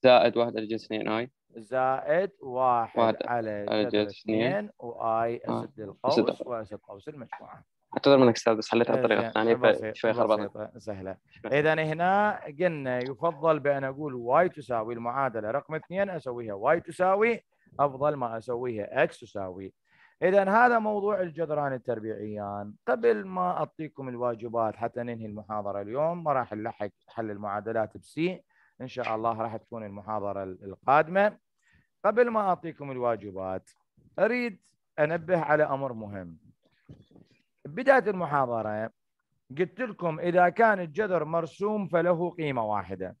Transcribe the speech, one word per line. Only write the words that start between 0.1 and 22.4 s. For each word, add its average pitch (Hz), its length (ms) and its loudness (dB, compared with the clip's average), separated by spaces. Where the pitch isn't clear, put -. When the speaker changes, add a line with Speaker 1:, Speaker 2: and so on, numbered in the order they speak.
Speaker 1:
واحد 117 200 0
على 110 80 -4
جذر 110 100 -4
اثنين 110 320 -6
آي. 113 240 -2
Speaker 2:
زائد 131 840 0
واحد 123 600 0
Speaker 1:
واحد 113 240 4
Speaker 2:
على 110 460 -4
Speaker 1:
على 107 160 2
Speaker 2:
جذر - 40 -2
Speaker 1:
جذر 104 180 2
اثنين. 110 400 0
Speaker 2:
اثنين، 104 220 -2
وآي 117 680 -2
Speaker 1:
آه. 117 160 -2
Speaker 2:
أسد 110 60 -12
Speaker 1:
أسد - 100 -20
Speaker 2:
القوس 120 400 0
Speaker 1:
القوس. - 220 2
Speaker 2:
وأسد 110 360 -8
قوس 101 320 -16
المجموعة. 120 540 -16
Speaker 1:
أعتذر 139 240 6
منك 123 180 8
أستاذ، - 180 2
بس 107 160 -4
حليتها 113 240 4
Speaker 2:
آه، - 20 4
Speaker 1:
بالطريقة 113 240 4
Speaker 2:
زين. 113 80 0
Speaker 1:
الثانية، 113 280 2
Speaker 2:
بسيط، 110 400 2
Speaker 1:
فشوي 110 180 0
خربطت. 110 260 2
Speaker 2:
بسيطة، 107 400 -10
سهلة. 95 380 -10
إذن 151 340 2
هنا 180 680 0
قلنا 143 540 -2
يفضل 147 600 0
بأن 139 240 0
أقول 135 300 -6
واي 127 360 2
تساوي 117 440 -4
المعادلة 117 580 -4
رقم 143 240 -6
اثنين، 190 340 -4
أسويها 120 440 -8
واي 131 260 2
تساوي، 196 640 0
أفضل 143 340 2
ما 117 240 -4
أسويها 120 680 -2
إكس - 160 -2
تساوي. 95 540 -10
إذن 190 240 4
هذا 233 320 6
موضوع 208 420 -2
الجذران 147 520 -2
التربيعيان. 107 1000 -6